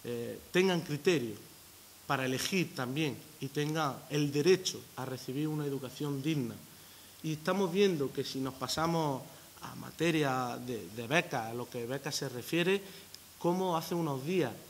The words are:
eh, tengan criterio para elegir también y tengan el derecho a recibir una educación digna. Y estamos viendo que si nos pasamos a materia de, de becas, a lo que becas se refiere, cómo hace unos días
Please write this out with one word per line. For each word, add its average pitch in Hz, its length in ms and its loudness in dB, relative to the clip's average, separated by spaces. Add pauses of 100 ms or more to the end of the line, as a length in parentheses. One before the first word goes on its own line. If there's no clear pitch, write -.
eh, 117 360 -6 (120)
tengan 180 300 4
criterio 143 540 2 (720)
para 131 180 0
elegir 131 480 0
también 131 420 -2 (240)
y 135 100 -6
tengan 147 480 0 (120)
el 147 220 2
derecho 147 500 4 (140)
a 127 100 -6
recibir 131 420 -4
una 151 180 -2
educación 139 580 -4
digna. 135 320 0 (640)
Y 156 120 -2
estamos 185 380 0
viendo 175 400 4
que 139 120 -2
si - 160 -4
nos 131 160 -2
pasamos 156 640 0 (400)
a - 140 -10
materia 135 840 2
de, 123 300 -6
de 113 180 -6
becas, 131 460 0
a - 20 -6
lo 120 160 -6
que 120 160 -6
becas 135 300 -4
se 139 140 -4
refiere, 170 520 2 (560)
cómo 180 400 2
hace 165 160 -2
unos 143 320 0
días 160 260 2 (180)